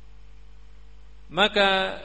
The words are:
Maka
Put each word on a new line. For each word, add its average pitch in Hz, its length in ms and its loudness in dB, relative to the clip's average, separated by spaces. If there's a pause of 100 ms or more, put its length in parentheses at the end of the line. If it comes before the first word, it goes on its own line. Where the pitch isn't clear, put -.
(1300)
Maka 196 720 4